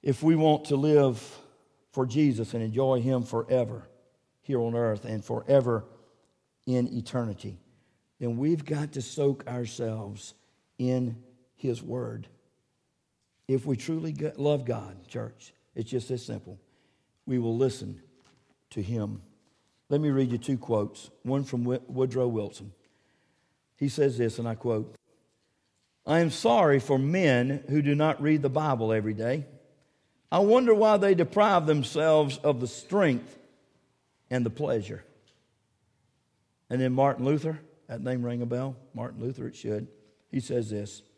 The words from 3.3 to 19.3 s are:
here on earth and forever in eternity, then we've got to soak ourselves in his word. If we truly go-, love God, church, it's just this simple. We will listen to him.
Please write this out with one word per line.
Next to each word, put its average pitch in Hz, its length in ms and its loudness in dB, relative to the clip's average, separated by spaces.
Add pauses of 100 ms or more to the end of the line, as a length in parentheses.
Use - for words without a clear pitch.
here 131 200 -4
on 117 140 -2
earth 113 300 -2
and 110 200 -8
forever 120 600 2 (800)
in 123 300 0
eternity, 107 640 -6 (600)
then 117 200 -4
we've 151 260 0
got 151 280 -4
to 135 100 -8
soak 139 460 -2
ourselves 110 840 -8 (440)
in 123 380 -2 (400)
his 117 260 -4
word. 113 460 -10 (1200)
If 131 180 0
we 135 100 -2
truly 160 360 -6
go-, 151 240 -6
love 143 280 0
God, 104 440 -8
church, - 440 -12 (220)
it's 117 160 -8
just 120 180 -4
this 123 160 -6
simple. 101 340 -12 (680)
We 127 140 -2
will 113 160 -2
listen 107 440 -2 (680)
to - 100 -8
him. 104 420 -4 (680)